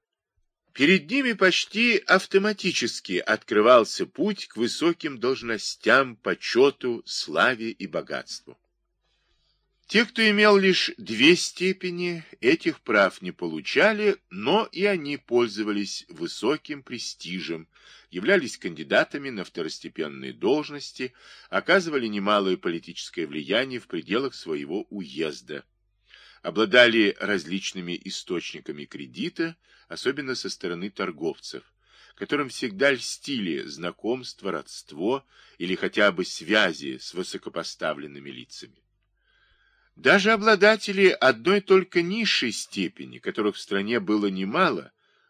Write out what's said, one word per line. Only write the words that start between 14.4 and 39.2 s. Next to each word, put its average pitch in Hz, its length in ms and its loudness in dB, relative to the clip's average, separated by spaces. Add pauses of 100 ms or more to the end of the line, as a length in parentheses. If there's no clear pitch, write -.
и 180 140 -2
они 147 320 -2
пользовались 104 920 -2
высоким 131 760 -6
престижем, 85 840 -10 (420)
являлись 127 460 -2
кандидатами 104 720 -2
на 104 160 -8
второстепенные 76 880 -10
должности, 135 800 -4 (380)
оказывали 151 560 2
немалое 101 500 2
политическое 85 680 -8
влияние 98 540 -4
в - 60 -20
пределах 98 480 -4
своего 80 540 -8
уезда, 76 760 -8 (800)
обладали 110 800 4
различными 92 840 -6
источниками 76 800 -10
кредита, 165 720 -8 (320)
особенно 131 460 -4
со 101 140 -8
стороны 87 400 -8
торговцев, - 760 -8 (520)
которым 143 340 -4
всегда 123 440 -2
льстили 107 720 -6
знакомство, 95 880 -8
родство 90 720 -6 (340)
или 92 160 -4
хотя 104 380 2
бы 87 120 -4
связи 78 760 -2
с - 140 -16
высокопоставленными 76 1160 -8
лицами. - 520 -18 (1120)